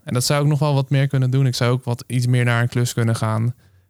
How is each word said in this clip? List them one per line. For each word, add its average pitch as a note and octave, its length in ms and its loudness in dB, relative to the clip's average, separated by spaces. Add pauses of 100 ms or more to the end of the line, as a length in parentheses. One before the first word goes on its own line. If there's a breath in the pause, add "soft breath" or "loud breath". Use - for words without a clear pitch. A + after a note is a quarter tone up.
en D3+ 100 -8
dat B2 100 0
zou D3 200 0
ik D3 60 2
nog D3 100 2
wel D3 140 0
wat C3+ 160 0
meer C#3 180 2
kunnen C3 240 0
doen. C3+ 140 2
Ik A#2+ 100 0
zou B2 160 0
ook B2 120 -2
wat, A#2+ 240 -6
iets B2 200 -2
meer B2 180 2
naar A#2+ 160 2
een A#2+ 80 0
klus A#2+ 240 -2
kunnen A2+ 220 0
gaan A2+ 380 -2 (360 soft breath)